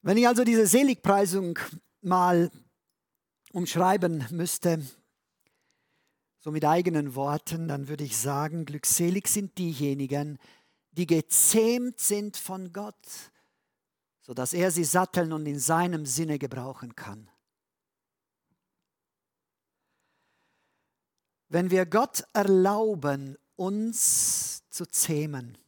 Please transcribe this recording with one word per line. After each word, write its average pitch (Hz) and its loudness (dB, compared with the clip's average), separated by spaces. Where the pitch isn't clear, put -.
Wenn 196 4
ich 240 6
also 240 4
diese 226 6
Seligpreisung 196 4
mal 180 4
umschreiben 175 0
müsste, 170 -2
so 156 -10
mit 151 -4
eigenen 156 0
Worten, 151 -4
dann 143 -6
würde 147 -8
ich 139 -6
sagen, 151 -4
glückselig 170 -2
sind 202 -2
diejenigen, 143 -4
die 170 -4
gezähmt 220 2
sind 208 -2
von 190 -10
Gott, - -16
sodass 127 -4
er 180 2
sie 170 0
satteln 175 0
und 156 -6
in 147 -6
seinem 165 0
Sinne 147 -2
gebrauchen 131 -10
kann. 104 -16
Wenn 175 0
wir 185 4
Gott 208 0
erlauben, 185 2
uns - -2
zu 175 -10
zähmen 147 -4